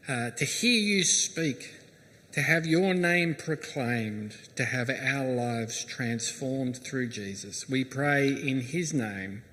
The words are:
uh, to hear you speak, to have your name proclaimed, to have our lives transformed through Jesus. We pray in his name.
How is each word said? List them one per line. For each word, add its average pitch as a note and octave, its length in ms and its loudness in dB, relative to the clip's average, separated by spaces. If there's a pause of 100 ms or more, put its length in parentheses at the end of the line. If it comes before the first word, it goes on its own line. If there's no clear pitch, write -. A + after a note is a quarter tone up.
uh, A#2+ 240 -2
to - 140 -2
hear A3+ 360 4
you G3+ 220 4
speak, - 720 0 (560)
to D3 120 0
have D#3+ 220 4
your F3+ 300 4
name F3 400 4
proclaimed, A#2 1000 -2 (180)
to C3 100 0
have A#2+ 240 0
our C3+ 360 0
lives A#2+ 600 0
transformed B2+ 920 -2
through B2+ 320 -4
Jesus. G2+ 600 -8
We C3 140 2
pray C#3 460 2
in C3+ 320 0
his D#3 340 -4
name. G2+ 480 -4 (100)